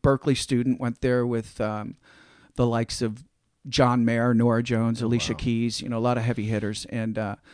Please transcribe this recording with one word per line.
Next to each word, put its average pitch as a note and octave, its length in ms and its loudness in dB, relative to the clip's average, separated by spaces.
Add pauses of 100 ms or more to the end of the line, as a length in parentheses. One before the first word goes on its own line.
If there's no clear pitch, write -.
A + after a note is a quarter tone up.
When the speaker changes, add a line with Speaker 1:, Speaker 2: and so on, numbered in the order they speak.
Speaker 1:
Berklee C#3 340 2
student, B2 440 0
went A#2+ 200 -4
there B2 260 2
with, A#2 340 -4
um, G#2+ 360 -6 (600)
the B2 100 2
likes A#2 360 -2
of A#2 220 -4 (440)
John B2 360 4
Mayer, A#2 300 2
Nora A#2 280 4
Jones, A#2 400 0
Speaker 2:
Oh, A#2 40 0
Speaker 1:
Alicia A#2 260 0
Speaker 2:
wow. G#2+ 60 -8
Speaker 1:
Keys, A#2 420 -2
you B2 80 -10
know, A#2+ 100 -4
a - 20 -2
lot B2 160 2
of A2+ 80 -2
heavy A2+ 220 -2
hitters, G#2+ 400 -4
and, A2 320 -6
uh, G#2 180 -4 (180)